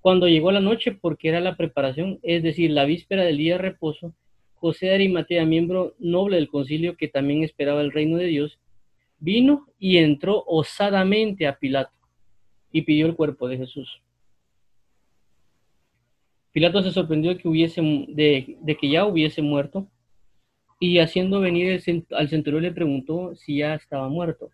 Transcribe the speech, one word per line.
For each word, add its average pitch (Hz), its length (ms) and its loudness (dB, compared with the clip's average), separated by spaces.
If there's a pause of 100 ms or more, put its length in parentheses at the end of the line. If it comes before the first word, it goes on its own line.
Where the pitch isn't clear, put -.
Cuando 185 280 4
llegó 165 240 4
la 202 80 2
noche, 220 320 0
porque 160 360 -4
era 165 120 0
la 180 160 -4
preparación, 160 640 -4
es 170 200 -2
decir, 160 300 0
la 143 120 2
víspera 175 400 -2
del 160 140 0
día 165 160 0
de 180 80 -4
reposo, 170 500 -8 (400)
José 170 360 -4
de 190 80 4
Arimatea, 175 500 2
miembro 170 520 0
noble 180 380 0
del 156 140 0
concilio 156 480 -4
que 156 100 -4
también 143 340 0
esperaba 147 380 -2
el 147 100 -2
reino 156 280 0
de 180 80 -2
Dios, 151 320 -2 (600)
vino 247 480 2 (120)
y 185 180 2
entró 165 500 4
osadamente 196 1000 0
a 139 120 -2
Pilato 135 360 -2 (760)
y 160 120 0
pidió 151 240 2
el 165 100 0
cuerpo 135 320 -4
de 127 80 -6
Jesús. 131 460 -14 (2500)
Pilato 170 300 2
se 185 100 -2
sorprendió 165 460 -2
que 175 100 -6
hubiese 165 320 0
mu-, 151 280 0
de, 147 520 0
de 156 160 -4
que 143 140 -2
ya 170 160 2
hubiese 160 340 -2
muerto, 147 480 -4 (880)
y 175 200 4
haciendo 185 420 2
venir 180 280 2
el 185 120 -2
cent-, 170 320 -4
al 151 160 -2
centurión 151 340 -2
le 175 100 -4
preguntó 165 640 -4
si 147 220 -6
ya 147 160 -2
estaba 135 360 -8
muerto. 165 440 -6